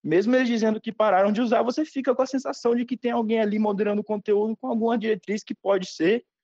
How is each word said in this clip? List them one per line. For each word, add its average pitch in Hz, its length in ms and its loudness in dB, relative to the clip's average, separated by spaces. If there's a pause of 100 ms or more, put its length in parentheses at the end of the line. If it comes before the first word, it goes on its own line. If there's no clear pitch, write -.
Mesmo 196 320 2
eles 254 120 2
dizendo 220 320 0
que 226 120 -8
pararam 202 400 2
de 214 100 0
usar, 233 200 2
você 247 240 -2
fica 262 280 -2
com 262 80 0
a 269 60 2
sensação 262 480 -2
de 240 100 0
que 240 120 -6
tem 240 140 -4
alguém 226 280 0
ali 214 180 0
moderando 208 440 0
o - 20 -8
conteúdo 214 540 -2
com 254 100 -10
alguma 226 300 0
diretriz 214 460 -4
que - 120 -10
pode 190 320 0
ser 196 380 0 (180)